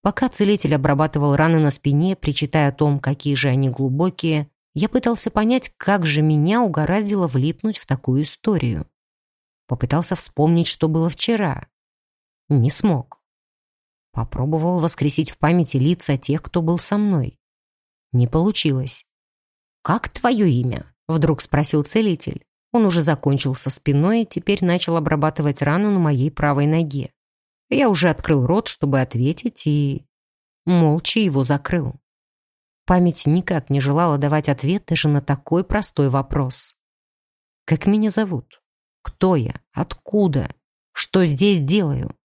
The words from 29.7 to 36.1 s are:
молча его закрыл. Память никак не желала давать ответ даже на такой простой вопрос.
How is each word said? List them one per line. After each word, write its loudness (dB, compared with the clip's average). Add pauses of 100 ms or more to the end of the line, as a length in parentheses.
молча 2
его 2
закрыл. -2 (880)
Память 2
никак 0
не 0
желала 2
давать 0
ответ -2
даже 0
на 2
такой -2
простой -2
вопрос. -2 (920)